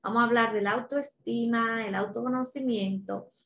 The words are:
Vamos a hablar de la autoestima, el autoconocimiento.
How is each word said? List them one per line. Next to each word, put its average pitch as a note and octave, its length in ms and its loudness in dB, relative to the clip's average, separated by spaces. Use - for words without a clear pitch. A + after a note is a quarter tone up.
Vamos A3+ 200 2
a A#3 40 6
hablar A3+ 280 4
de G#3 80 2
la G3+ 100 2
autoestima, A#3 1120 -2
el G3 100 -4
autoconocimiento. G#3+ 1400 -2